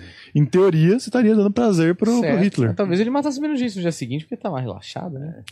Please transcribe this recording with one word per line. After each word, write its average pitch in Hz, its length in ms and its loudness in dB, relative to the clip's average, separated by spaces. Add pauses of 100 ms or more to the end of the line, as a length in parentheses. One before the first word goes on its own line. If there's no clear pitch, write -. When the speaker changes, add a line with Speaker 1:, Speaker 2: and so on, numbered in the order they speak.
(360)
Speaker 1:
em 147 100 4
teoria 185 540 4
você - 80 -10
estaria 220 260 2
dando 208 180 2
prazer 180 440 2
pro, 220 160 0
pro 240 80 2
Speaker 2:
Certo. 175 240 2
Speaker 1:
Hitler. 147 280 2
Speaker 2:
Mas 95 40 -6
talvez 185 240 0
ele 220 100 0
matasse 277 300 -2
menos 302 180 -2
gente 240 200 -4
no 185 40 -4
dia 170 120 -2
seguinte, 139 320 -8
porque - 100 -12
tá 220 140 -8
mais 131 160 -6
relaxado, 117 520 -10
né? 151 200 -12
Speaker 1:
É - 40 -20 (100)